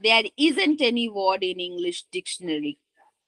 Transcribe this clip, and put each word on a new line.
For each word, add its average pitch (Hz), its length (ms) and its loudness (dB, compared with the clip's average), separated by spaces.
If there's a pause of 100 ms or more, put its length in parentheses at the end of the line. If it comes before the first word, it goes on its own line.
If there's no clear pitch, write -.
there 220 220 4 (200)
isn't 311 320 2 (120)
any 233 160 0 (100)
word 190 240 2 (100)
in 180 60 -8 (120)
English 175 300 -6 (160)
dictionary। 156 580 -6 (540)